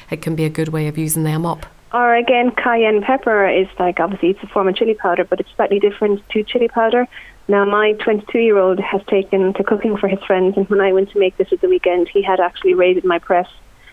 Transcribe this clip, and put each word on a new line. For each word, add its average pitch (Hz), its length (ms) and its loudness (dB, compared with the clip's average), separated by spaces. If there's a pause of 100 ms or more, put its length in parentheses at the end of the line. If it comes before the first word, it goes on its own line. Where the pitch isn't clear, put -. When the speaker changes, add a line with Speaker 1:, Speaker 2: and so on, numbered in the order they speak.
Speaker 1:
it 160 140 -8
can 165 100 -4
be 160 100 -2
a 156 60 0
good 160 200 -4
way 156 180 -4
of 151 100 -6
using 156 260 -2
them 160 220 -2
up. 160 220 -6 (260)
Speaker 2:
Or 240 200 2
again, 240 380 2
cayenne 226 520 0
pepper 226 440 2
is, 185 200 0 (120)
like, 180 220 0
obviously 180 300 0
it's - 120 -8
a 202 40 -12
form 196 200 -2
of 190 80 0
chili 220 200 0
powder, 180 280 0
but 185 160 -4
it's - 160 -10
slightly 202 240 0
different 202 520 0
to 214 120 -2
chili 233 240 0
powder. 233 400 0 (400)
Now, 202 160 2
my 208 300 2
twenty-two-year-old 208 880 0
has 196 260 -4
taken 190 460 0
to 202 100 -4
cooking 208 320 -2
for 202 140 -2
his 190 180 -4
friends, 185 300 0
and 190 120 0
when 202 120 2
I 190 100 2
went 190 200 0
to 208 80 -2
make 185 180 0
this - 160 -2
at - 80 -2
the 185 80 2
weekend, 180 400 0
he 196 120 0
had 190 200 0
actually 180 320 0
raided 185 320 2
my 175 140 0
press 180 280 -2 (460)